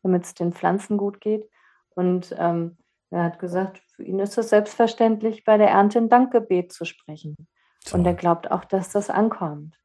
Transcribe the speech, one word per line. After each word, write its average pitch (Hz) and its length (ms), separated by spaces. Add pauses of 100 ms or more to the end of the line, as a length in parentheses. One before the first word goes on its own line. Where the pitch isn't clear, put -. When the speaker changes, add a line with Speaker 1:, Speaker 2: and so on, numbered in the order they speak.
Speaker 1:
damit's 180 300
den 175 220
Pflanzen 196 420
gut 202 240
geht. 214 260 (440)
Und, 180 480
ähm, 170 400 (320)
er 175 140
hat 170 140
gesagt, 185 400 (160)
für - 80
ihn 190 160
ist 202 200
es 226 100
selbstverständlich, 220 960
bei 214 140
der 208 100
Ernte 202 300
ein 226 100
Dankgebet 226 640
zu - 140
sprechen. 156 480 (580)
Und 175 140
er 180 60
Speaker 2:
Toll. 175 80
Speaker 1:
glaubt 170 300
auch, 185 140
dass 190 260
das 208 200
ankommt. 160 760